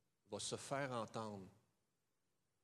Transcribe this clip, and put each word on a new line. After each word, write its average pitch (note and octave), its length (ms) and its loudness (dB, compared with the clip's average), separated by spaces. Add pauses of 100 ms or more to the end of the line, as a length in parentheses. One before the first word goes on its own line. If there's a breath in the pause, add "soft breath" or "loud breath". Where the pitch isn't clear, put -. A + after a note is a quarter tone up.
(300)
va G#2 100 -2
se - 160 0
faire C#3 360 2
entendre G#2+ 560 0 (1160)